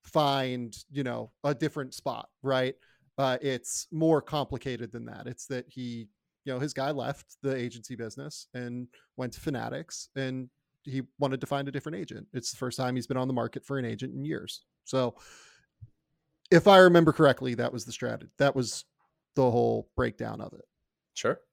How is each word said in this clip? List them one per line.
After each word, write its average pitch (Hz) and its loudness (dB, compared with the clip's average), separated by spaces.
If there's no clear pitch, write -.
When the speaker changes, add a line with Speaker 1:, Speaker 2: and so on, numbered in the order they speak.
Speaker 1:
find, 131 0
you 143 -4
know, 117 -6
a 147 0
different 143 -6
spot, 113 -8
right? 131 0
Uh, 131 2
it's - -4
more 160 4
complicated 123 -6
than 117 -12
that. 113 -14
It's 123 -12
that 127 -8
he, 120 -10
you 135 -8
know, 127 -4
his 139 -4
guy 139 -2
left 139 -8
the 135 -2
agency 123 -8
business 117 -12
and 123 -10
went 127 -6
to - -18
Fanatics, 127 -6
and 131 -6
he 131 -6
wanted 131 0
to - -6
find 139 -2
a - -6
different 147 -8
agent. 110 -12
It's 123 -8
the - -10
first 127 -6
time 127 -2
he's 120 -4
been 127 -4
on 127 0
the 131 -2
market 117 -4
for 139 -6
an 127 -4
agent 113 -8
in 135 -8
years. 127 -8
So 127 0
if 165 6
I 196 12
remember 175 10
correctly, 131 4
that 123 -2
was 120 -8
the 117 -14
strat-, 120 -8
that 139 4
was 123 -4
the 131 6
whole 113 2
breakdown 113 -4
of 107 -12
it. - -20
Speaker 2:
Sure. 127 0